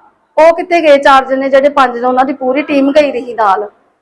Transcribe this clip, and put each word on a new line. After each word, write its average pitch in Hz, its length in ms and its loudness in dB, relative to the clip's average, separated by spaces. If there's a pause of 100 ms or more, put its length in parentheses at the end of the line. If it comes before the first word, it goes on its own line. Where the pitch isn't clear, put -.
(420)
ਉਹ 330 140 4
ਕਿੱਥੇ 349 240 -2
ਗਏ? 294 180 4
ਚਾਰ 269 260 2
ਜਣੇ 269 240 -4
ਜਿਹੜੇ, 269 200 2
ਪੰਜ 262 280 0
ਜਣੇ, 240 100 -6
ਉਹਨਾਂ 254 180 0
ਦੀ 277 80 -4
ਪੂਰੀ 262 300 -4
ਟੀਮ 285 300 -2
ਗਈ 294 200 0
ਰਹੀ 240 220 -10
ਨਾਲ। 208 360 -2 (320)